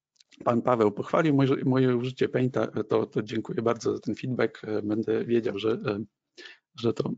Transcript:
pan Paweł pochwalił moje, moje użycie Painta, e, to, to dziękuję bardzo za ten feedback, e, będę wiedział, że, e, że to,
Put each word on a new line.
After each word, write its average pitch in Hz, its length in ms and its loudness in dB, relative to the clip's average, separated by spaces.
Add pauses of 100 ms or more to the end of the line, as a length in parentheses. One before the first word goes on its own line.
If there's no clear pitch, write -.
(440)
pan 120 180 2
Paweł 113 300 4
pochwalił 156 420 0
moje, 139 300 2
moje 127 320 2
użycie 127 320 -2
Painta, 127 340 0
e, 110 220 -4
to, 110 220 2
to 117 160 -4
dziękuję 110 400 -6
bardzo 113 320 0
za 104 60 -6
ten - 140 -4
feedback, 117 500 -4
e, 104 180 -4
będę 110 420 0
wiedział, 117 340 0
że, 110 120 0
e, 110 340 -2 (680)
że 117 180 0
to, - 260 -2